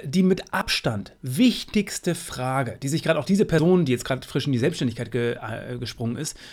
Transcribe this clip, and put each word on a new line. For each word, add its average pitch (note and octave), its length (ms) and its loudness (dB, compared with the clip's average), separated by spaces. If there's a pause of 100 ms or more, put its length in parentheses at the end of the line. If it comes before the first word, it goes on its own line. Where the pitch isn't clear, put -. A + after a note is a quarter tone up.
die E3+ 180 2
mit F#3 300 2
Abstand B2 680 -4
wichtigste G3 920 0
Frage, C3 680 -4
die C#3 60 -4
sich C#3 160 0
gerade D#3 160 2
auch C3+ 60 -4
diese G3 180 4
Person, E3+ 400 6
die B2+ 80 2
jetzt A#2+ 140 0
gerade B2+ 200 -4
frisch - 200 -2
in C#3+ 80 0
die B2 40 2
Selbstständigkeit A#2+ 540 -2
ge-, A#2+ 220 0
äh, A2+ 440 -10
gesprungen A#2+ 380 -6
ist, - 220 -8 (160)